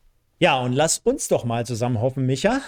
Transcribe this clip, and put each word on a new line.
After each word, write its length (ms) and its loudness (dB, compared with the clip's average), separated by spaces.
Ja, 200 4
und 100 -2
lass 280 0
uns 280 -2
doch 160 0
mal 220 -2
zusammen 340 -2
hoffen, 260 -2
Micha. 420 0